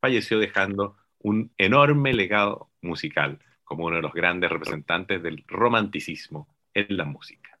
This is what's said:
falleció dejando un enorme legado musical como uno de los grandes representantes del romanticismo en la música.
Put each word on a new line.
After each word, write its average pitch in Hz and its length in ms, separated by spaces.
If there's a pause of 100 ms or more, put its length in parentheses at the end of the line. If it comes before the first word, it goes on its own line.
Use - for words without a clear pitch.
falleció 117 380
dejando 101 580 (220)
un 110 400
enorme 139 560
legado 104 560 (100)
musical 76 600 (240)
como 80 220
uno 82 100
de 82 60
los 76 100
grandes 87 360
representantes 82 720
del 78 280
romanticismo 101 960 (280)
en 101 220
la 87 80
música. - 560